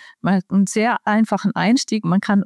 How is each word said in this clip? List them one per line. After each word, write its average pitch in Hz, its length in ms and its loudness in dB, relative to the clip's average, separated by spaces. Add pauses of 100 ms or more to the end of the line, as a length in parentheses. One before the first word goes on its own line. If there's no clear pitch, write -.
(220)
man 180 140 0
hat 185 140 -2
einen 196 180 2
sehr 220 380 -2
einfachen 208 500 0
Einstieg, 214 480 0
man 175 160 0
kann 202 260 0